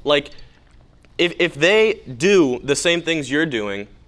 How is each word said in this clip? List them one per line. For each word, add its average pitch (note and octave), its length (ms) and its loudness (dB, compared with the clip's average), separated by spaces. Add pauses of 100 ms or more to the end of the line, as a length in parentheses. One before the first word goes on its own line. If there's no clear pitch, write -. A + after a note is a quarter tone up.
Like, C#3+ 260 0 (880)
if, F3 220 0
if E3+ 160 0
they G3+ 460 2 (160)
do D3+ 420 2
the C3 160 -2
same E3+ 260 0
things D3+ 300 -4
you're D3+ 140 0
doing G#2 420 -6 (200)